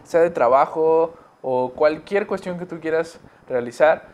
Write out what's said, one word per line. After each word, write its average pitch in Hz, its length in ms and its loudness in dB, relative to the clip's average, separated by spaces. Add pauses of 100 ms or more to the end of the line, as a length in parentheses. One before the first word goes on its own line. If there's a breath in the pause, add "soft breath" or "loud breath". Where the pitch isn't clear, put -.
sea - 180 0
de 170 100 2
trabajo 160 800 2 (280 loud breath)
o 127 320 -4
cualquier 160 540 -2
cuestión 185 300 -8
que 175 80 -12
tú 165 140 -12
quieras 160 400 -4 (280 loud breath)
realizar, 127 680 0